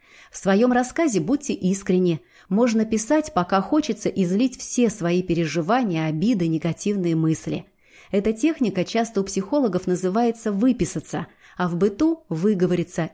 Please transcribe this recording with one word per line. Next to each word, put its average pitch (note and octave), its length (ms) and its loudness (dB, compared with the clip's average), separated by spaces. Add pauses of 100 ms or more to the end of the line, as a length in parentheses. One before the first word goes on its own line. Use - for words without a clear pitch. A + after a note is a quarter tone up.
(300)
В - 60 -16
своем G3+ 340 2
рассказе B3 480 0
будьте G3+ 360 -2
искренни. F3+ 680 0 (280)
Можно A3 360 2
писать, A3+ 500 0
пока F#3 260 2
хочется D4 500 0
излить G3 460 0
все - 320 0
свои F3 360 0
переживания, E3+ 840 0
обиды, E3+ 400 0
негативные E3 720 0
мысли. D#3+ 500 -2 (460)
Эта G#3 200 2
техника A3 520 0
часто A3+ 380 -2
у - 20 -8
психологов G3 640 -2
называется G#3 640 0
«выписаться», G3 760 0 (300)
а F3+ 120 -2
в E3+ 80 -2
быту G#3+ 520 0
«выговориться» F3 840 0